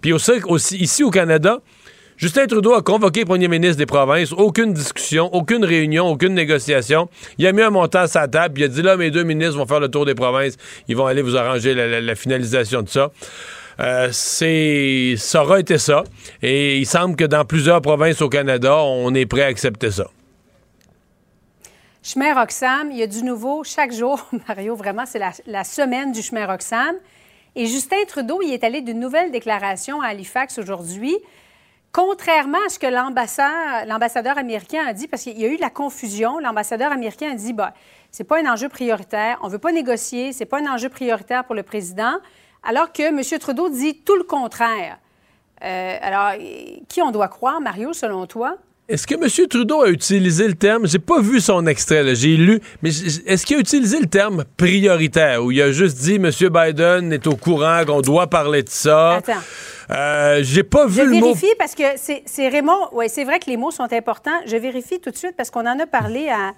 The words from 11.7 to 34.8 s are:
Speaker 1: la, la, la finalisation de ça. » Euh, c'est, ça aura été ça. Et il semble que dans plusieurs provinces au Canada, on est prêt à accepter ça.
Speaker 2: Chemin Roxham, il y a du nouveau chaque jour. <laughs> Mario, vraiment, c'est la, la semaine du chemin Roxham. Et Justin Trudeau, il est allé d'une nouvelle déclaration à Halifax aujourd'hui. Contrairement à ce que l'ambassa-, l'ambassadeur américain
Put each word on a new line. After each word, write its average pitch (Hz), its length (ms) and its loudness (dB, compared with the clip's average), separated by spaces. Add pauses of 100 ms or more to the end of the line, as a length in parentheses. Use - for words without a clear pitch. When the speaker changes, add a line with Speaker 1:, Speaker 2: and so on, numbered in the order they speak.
Speaker 1:
la, 120 140 0
la, 117 120 -2
la 117 140 -4
finalisation 123 680 -2
de 98 60 -8
ça. » 143 220 0 (680)
Euh, 127 320 0
c'est, 139 1040 0
ça 156 240 2
aura 175 160 6
été 170 200 2
ça. 151 260 2 (360)
Et 139 380 2
il 135 80 0
semble 175 300 0
que 165 80 2
dans 151 200 2
plusieurs 160 380 4
provinces 151 400 2
au 147 60 2
Canada, 135 480 2
on 131 380 0
est 131 120 2
prêt 123 160 0
à 139 40 4
accepter 120 440 -2
ça. 98 160 -4 (2000)
Speaker 2:
Chemin 285 280 -2
Roxham, 262 600 -2
il 254 60 -10
y 226 40 -2
a 220 60 -4
du 220 160 -8
nouveau 254 400 -6
chaque 277 280 -2
jour. 247 320 -4 (120)
<laughs> - 120 -12
Mario, 214 280 -8
vraiment, 202 280 -6
c'est 240 140 -10
la, 185 140 -4 (160)
la 202 160 -8
semaine 269 480 -2
du 226 100 -8
chemin 214 240 -6
Roxham. 233 480 -4 (640)
Et 233 100 -4
Justin 262 300 -4 (100)
Trudeau, 294 380 -6
il 294 80 -2
est 240 120 -6
allé 254 180 -2
d'une 233 180 -8
nouvelle 302 320 -2
déclaration 220 680 -6
à 247 60 -4
Halifax 214 500 -8
aujourd'hui. 196 580 -8 (760)
Contrairement 330 720 0
à - 20 -4
ce - 100 -10
que 285 80 -4
l'ambassa-, 254 1000 -2
l'ambassadeur 233 500 -2
américain 240 500 -6